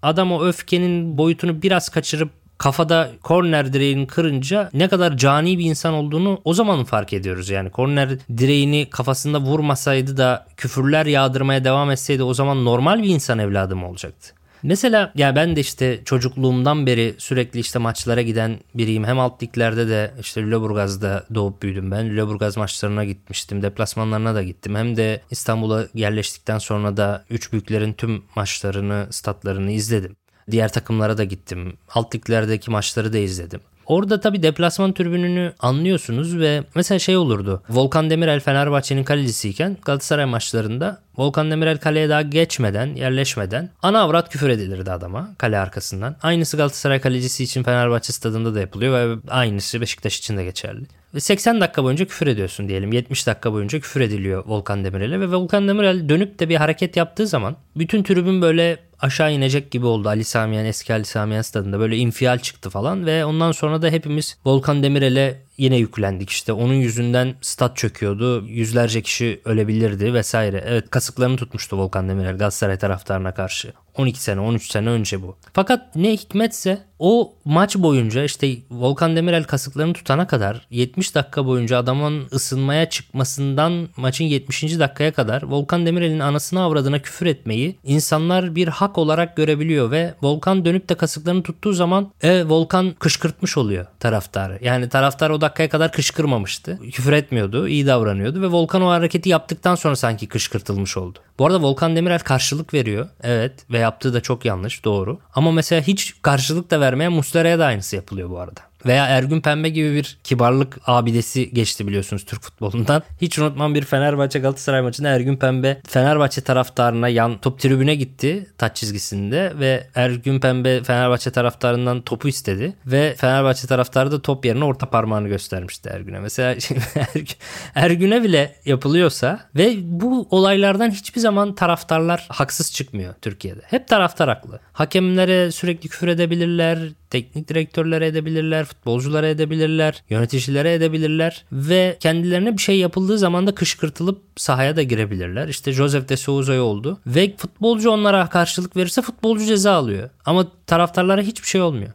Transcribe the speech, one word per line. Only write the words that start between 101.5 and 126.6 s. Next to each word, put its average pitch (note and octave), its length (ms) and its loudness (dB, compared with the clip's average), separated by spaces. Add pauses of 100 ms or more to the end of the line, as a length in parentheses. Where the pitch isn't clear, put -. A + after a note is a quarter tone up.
Volkan D#3+ 340 2
Demirel E3+ 220 2
karşılık C#3 560 -2
veriyor. A2 340 -2 (140)
Evet A#2+ 300 0 (180)
ve A#2 80 0
yaptığı A#2 360 0
da A#2 60 2
çok A#2+ 240 -4
yanlış, G2 400 -4
doğru. G2+ 340 0 (160)
Ama D#3+ 180 4
mesela D#3+ 300 2
hiç - 400 -2
karşılık C#3+ 480 0
da D#3 100 2
vermeyen C#3+ 320 2
Muslera'ya E3 460 2
da D#3+ 80 4
aynısı G#2 300 -2
yapılıyor F#2 340 -8
bu F2+ 80 -8
arada. F2 220 -14 (260)
Veya C3 200 4
Ergün C3+ 340 2
Pembe D3+ 280 0
gibi D#3 260 0
bir D3 300 -4
kibarlık C3 640 2
abidesi A#2 680 0
geçti A2 320 -2
biliyorsunuz G2 380 -4
Türk - 180 -12
futbolundan. A#2+ 600 -2 (180)
Hiç E3+ 180 -2
unutmam, D3+ 360 0
bir D3 100 0
Fenerbahçe C#3 540 0
Galatasaray C3+ 440 0
maçında B2+ 260 -2
Ergün C3 280 2
Pembe C3 520 0
Fenerbahçe C#3 520 2
taraftarına A#2+ 680 2
yan A#2 300 2
top C3+ 200 -2
tribüne C3+ 360 4
gitti D3 520 -4 (120)
taç A2 180 -2
çizgisinde G#2 800 -4
ve C3 360 0
Ergün B2+ 460 0
Pembe B2+ 420 2
Fenerbahçe B2 480 0
taraftarından B2 720 0
topu A#2+ 280 -4
istedi B2+ 480 -4 (100)
ve C#3+ 320 2
Fenerbahçe C3 480 2
taraftarı C3 460 2
da C#3+ 100 -4
top C3+ 220 -2
yerine B2 200 2
orta C3+ 260 -2
parmağını A2 380 0
göstermişti F#2+ 600 -8
Ergün'e. F#2+ 320 -10
Mesela B2+ 400 -2